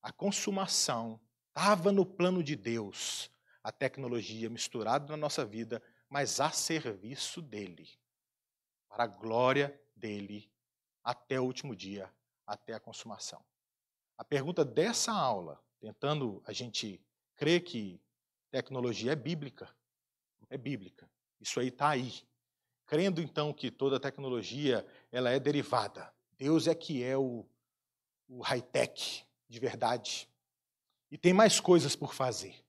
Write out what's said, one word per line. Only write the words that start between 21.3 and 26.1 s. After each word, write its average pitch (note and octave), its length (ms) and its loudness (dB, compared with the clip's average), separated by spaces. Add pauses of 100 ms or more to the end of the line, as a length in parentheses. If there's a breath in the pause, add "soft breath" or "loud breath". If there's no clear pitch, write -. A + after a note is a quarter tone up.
Isso - 200 -4
aí B2+ 120 0
tá C#3+ 180 2
aí. B2+ 240 -2 (720)
Crendo, E3+ 360 2
então, D3+ 320 -2
que - 180 -4
toda C3+ 300 0
tecnologia, C3 840 -2 (280 loud breath)
ela B2 160 2
é C3 100 4
derivada. B2+ 760 0 (240)